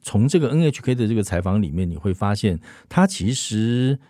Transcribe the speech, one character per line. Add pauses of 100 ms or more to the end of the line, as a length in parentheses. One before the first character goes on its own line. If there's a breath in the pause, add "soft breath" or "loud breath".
从
这
个
N
H
K
的
这
个
采
访
里
面，
你
会
发
现 (280 loud breath)
他
其
实 (120 soft breath)